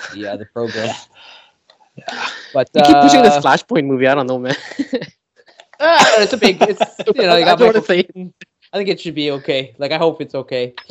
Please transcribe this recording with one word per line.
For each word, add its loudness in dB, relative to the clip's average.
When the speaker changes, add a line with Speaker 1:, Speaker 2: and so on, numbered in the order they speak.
Speaker 1:
the, -12
uh, -10
the -16
program. -8
Speaker 2:
<laughs> -20
Yeah. -12
Speaker 1:
But, -2
Speaker 3:
You 2
keep 6
pushing 6
this 6
Speaker 1:
uh, 0
Speaker 3:
Flashpoint 0
movie. 0
I 4
don't -2
know, -4
man. -4
<laughs> -8
Speaker 1:
uh, 4
it's 0
a -4
big, 0
it's, 0
you 0
know, 4
you 2
Speaker 3:
<laughs> -
I 0
Speaker 1:
got 4
Speaker 3:
don't 6
wanna 4
Speaker 1:
Michael -12
Speaker 3:
say 0
it. 0
Speaker 1:
Keaton. -16
I -8
think -4
it -4
should -10
be -4
okay. -6
Like, -6
I -4
hope -2
it's -12
okay. -8